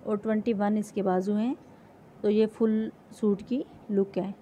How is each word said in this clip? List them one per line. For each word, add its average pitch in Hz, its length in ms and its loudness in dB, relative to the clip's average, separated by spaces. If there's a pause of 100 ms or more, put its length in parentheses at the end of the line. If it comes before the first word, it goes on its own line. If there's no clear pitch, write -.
और 214 120 0
ट्वेंटी 220 360 0
वन 202 240 0
इसके 208 260 -4
बाजू 185 300 2
हैं। 233 200 0 (680)
तो 214 80 2
ये 214 180 4
फुल 220 420 0 (220)
सूट 208 300 0
की 262 220 -4 (260)
लुक 196 280 0
है। 185 240 -6